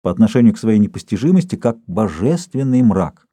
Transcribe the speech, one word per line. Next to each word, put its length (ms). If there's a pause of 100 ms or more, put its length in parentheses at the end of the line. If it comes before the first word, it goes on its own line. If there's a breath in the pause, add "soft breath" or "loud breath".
по 100
отношению 420
к 60
своей 200
непостижимости, 760
как 220 (100)
божественный 960
мрак. 500